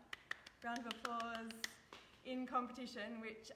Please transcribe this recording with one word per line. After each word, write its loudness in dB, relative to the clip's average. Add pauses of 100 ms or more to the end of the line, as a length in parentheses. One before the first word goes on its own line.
(640)
round 4
of -2
applause, 2 (760)
in 2
competition, 2
which, -4